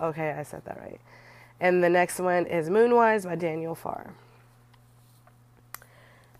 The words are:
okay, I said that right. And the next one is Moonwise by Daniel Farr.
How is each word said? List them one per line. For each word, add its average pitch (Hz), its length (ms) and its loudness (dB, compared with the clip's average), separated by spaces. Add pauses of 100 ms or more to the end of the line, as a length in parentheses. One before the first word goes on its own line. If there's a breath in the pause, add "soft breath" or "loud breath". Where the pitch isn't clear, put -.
okay, 156 300 -4
I 147 100 -8
said - 220 -14
that - 160 -12
right. - 200 -18 (640 loud breath)
And 180 220 4
the 175 60 4
next 180 280 2
one 180 280 0
is 165 240 -2
Moonwise 220 560 4
by 175 80 -6
Daniel 165 400 -4
Farr. - 400 -12 (2250 soft breath)